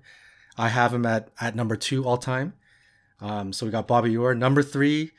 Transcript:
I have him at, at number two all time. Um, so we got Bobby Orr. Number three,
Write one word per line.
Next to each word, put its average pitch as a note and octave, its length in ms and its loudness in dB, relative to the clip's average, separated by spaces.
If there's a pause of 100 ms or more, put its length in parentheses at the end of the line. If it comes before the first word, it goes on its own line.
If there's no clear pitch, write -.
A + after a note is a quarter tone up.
(580)
I A#2 120 0
have A#2+ 240 2
him A#2+ 120 0
at, A2+ 240 0 (120)
at A2+ 140 -4
number A2+ 200 -2
two C3 300 -2
all B2 120 2
time. C3 360 -4 (680)
Um, G#2 320 -6
so G#2 140 -6
we A2 60 -2
got A2 160 -4
Bobby A#2 280 2
Orr. B2 200 2
Number C3+ 280 4
three, D3 560 0